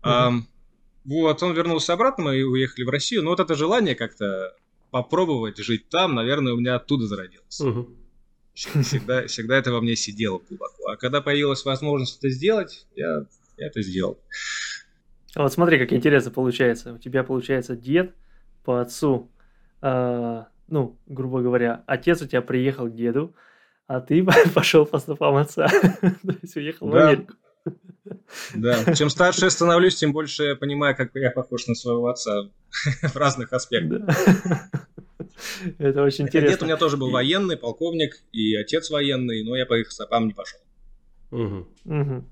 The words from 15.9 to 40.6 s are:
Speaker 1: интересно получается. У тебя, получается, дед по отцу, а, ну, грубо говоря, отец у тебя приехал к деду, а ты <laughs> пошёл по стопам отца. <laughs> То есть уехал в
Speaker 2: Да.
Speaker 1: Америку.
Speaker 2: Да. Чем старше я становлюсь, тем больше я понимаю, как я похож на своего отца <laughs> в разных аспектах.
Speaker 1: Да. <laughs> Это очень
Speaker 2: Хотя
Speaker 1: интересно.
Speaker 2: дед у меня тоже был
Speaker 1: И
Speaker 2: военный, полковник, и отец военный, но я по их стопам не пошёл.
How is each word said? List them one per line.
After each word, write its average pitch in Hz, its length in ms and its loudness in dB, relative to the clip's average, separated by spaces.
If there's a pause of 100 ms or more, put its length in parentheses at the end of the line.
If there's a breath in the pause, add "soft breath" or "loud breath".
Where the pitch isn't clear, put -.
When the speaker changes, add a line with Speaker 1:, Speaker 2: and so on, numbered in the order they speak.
Speaker 1:
интересно 131 400 4
получается. 120 600 0
У 113 60 -18
тебя, 131 240 -4
получается, 127 540 -4
дед 156 380 0 (500)
по 123 160 0
отцу, 123 500 -2 (500)
а, 120 680 -2 (180)
ну, 139 400 -2
грубо 131 340 -4
говоря, 120 460 0
отец 165 360 0
у 139 40 -8
тебя 127 160 -2
приехал 131 460 -2
к 113 60 -10
деду, 120 400 -2 (520 soft breath)
а 131 140 -4
ты 160 260 2
<laughs> 180 280 6
пошёл 156 300 6
по 151 140 -2
стопам 143 380 0
отца. 147 320 2
<laughs> 254 320 4
То 185 420 0
есть - 140 -14
уехал 151 320 -8
в 147 40 -2
Speaker 2:
Да. 202 180 8
Speaker 1:
Америку. 196 240 0 (1200 loud breath)
Speaker 2:
Да. 117 400 2
Чем 147 160 4
старше 180 360 4
я 180 40 6
становлюсь, 175 460 4
тем 147 160 2
больше 151 320 -4
я 143 120 0
понимаю, 143 400 0
как 127 180 -4
я 135 160 0
похож 123 380 -6
на 117 80 0
своего 120 320 -2
отца 104 420 -4 (200)
<laughs> - 320 -4
в 147 140 -2
разных 131 360 -2
аспектах. 143 540 -2
Speaker 1:
Да. 180 720 2
<laughs> - 100 -12 (880 loud breath)
Это 143 240 2
очень 143 220 2
Speaker 2:
Хотя 156 140 2
Speaker 1:
интересно. 151 180 4
Speaker 2:
дед 175 60 -4
у - 40 -2
меня 160 100 0
тоже 151 200 2
был 131 140 -2
Speaker 1:
И - 20 0
Speaker 2:
военный, 160 440 0
полковник, 165 640 -4 (100)
и 110 240 0
отец 151 340 -4
военный, 127 540 -2
но 117 120 -6
я 127 100 -2
по 117 120 0
их 113 140 -4
стопам 113 340 0
не 107 80 -2
пошёл. - 260 -16 (720)